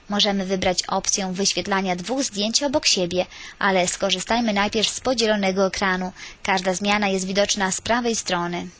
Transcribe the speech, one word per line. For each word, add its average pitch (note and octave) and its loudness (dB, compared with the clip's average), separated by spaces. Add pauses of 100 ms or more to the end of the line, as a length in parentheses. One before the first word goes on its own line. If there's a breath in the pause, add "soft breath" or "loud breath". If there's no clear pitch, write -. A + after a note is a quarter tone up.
Możemy G3+ 0
wybrać F#3+ 0
opcję F#3+ 0
wyświetlania F#3+ 0
dwóch A3 -2
zdjęć G#3+ 0
obok C#4+ 0
siebie, F3+ 0 (320 loud breath)
ale F#3 4
skorzystajmy G#3 0
najpierw G#3 0
z - 0
podzielonego G#3 2
ekranu. F#3 -2 (300 loud breath)
Każda F#3+ 0
zmiana G3+ 0
jest F#3+ 0
widoczna G3 0
z - 2
prawej A#3 0
strony. F3 -2 (120)